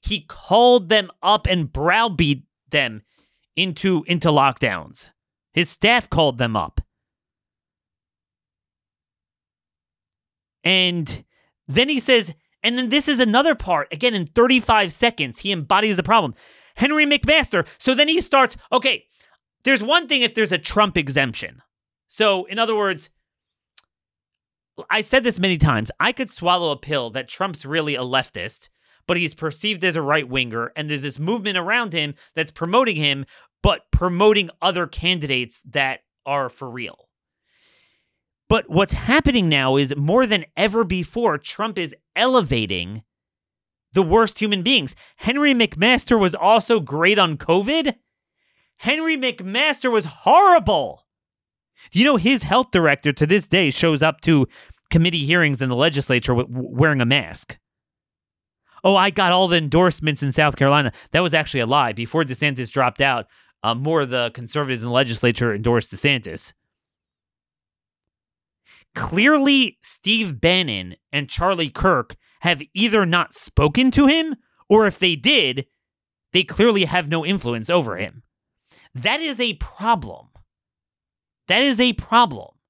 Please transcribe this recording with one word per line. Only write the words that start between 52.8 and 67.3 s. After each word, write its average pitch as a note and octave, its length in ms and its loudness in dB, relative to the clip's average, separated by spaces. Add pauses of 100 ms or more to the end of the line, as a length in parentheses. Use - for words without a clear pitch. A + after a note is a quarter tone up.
to D3+ 140 0
this F#3 200 2
day F3 240 2
shows D#3 320 0
up D#3 180 0
to D3+ 260 2 (420)
committee E3 360 2
hearings D3+ 360 2
in C3+ 80 -2
the B2 60 -2
legislature C3+ 580 0
w-, A#2+ 140 0
w-, B2+ 240 -8
wearing C#3+ 300 2
a A#2+ 60 2
mask? A#2 520 -4 (1300)
"Oh, G3 100 4
I G3 160 4
got F3+ 220 2
all F#3 160 4
the F3 80 2
endorsements D#3 640 0
in C#3 80 -2
South D3 260 2
Carolina." C#3 360 2 (180)
That E3+ 140 0
was E3 100 -2
actually D3 260 -2
a A2+ 60 -2
lie. B2+ 260 0
Before A#2 300 -4
DeSantis B2+ 480 -4
dropped B2 300 -2
out, C3 260 0 (380)
uh, A#2 100 0
more D3 280 -2
of C3 80 -4
the A#2+ 220 -4
conservatives B2+ 500 -6
in A#2+ 80 -6
the A#2+ 40 -4
legislature A#2+ 580 0
endorsed A#2 380 -2
DeSantis. G#2+ 640 -4 (2500)